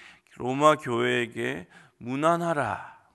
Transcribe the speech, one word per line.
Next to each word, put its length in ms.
로마 380
교회에게 920
"무난하라, 1000